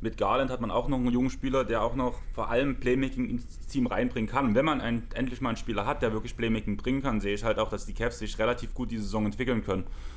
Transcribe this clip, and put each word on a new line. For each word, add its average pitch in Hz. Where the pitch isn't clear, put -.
Mit 110
Garland 120
hat 123
man 110
auch 120
noch 139
einen 123
jungen 127
Spieler, 131
der 110
auch 117
noch 127
vor 107
allem 127
Playmaking 127
ins -
Team 131
reinbringen 117
kann. 135
Und 107
wenn 135
man 151
ein, 117
endlich 123
mal 127
einen 113
Spieler 104
hat, 143
der 117
wirklich 110
Playmaking 110
bringen 127
kann, 117
sehe 101
ich 101
halt 113
auch, 110
dass 104
die 104
Cavs 117
sich -
relativ 120
gut 120
diese 110
Saison 104
entwickeln 120
können. 95